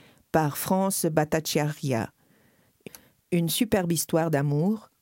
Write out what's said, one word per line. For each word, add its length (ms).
par 260
France 480
Bhattacharya. 1040
Une 180
superbe 420
histoire 400
d'amour 580